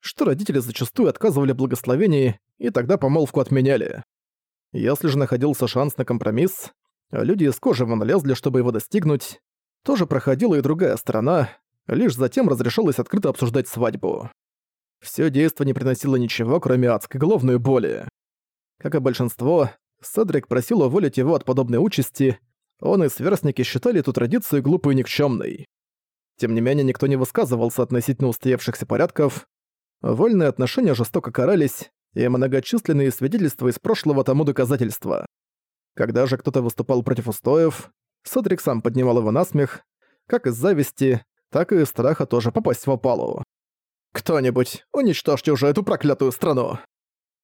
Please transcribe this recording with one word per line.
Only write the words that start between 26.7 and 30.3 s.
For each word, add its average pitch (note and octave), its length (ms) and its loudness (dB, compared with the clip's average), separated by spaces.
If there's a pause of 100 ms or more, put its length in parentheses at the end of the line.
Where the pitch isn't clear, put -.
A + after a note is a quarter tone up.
никто C3 220 0
не C#3 100 2
высказывался B2+ 640 0
относительно B2+ 460 0
устоявшихся B2 560 -2
порядков, C#3+ 640 0 (560)
вольные E3 460 2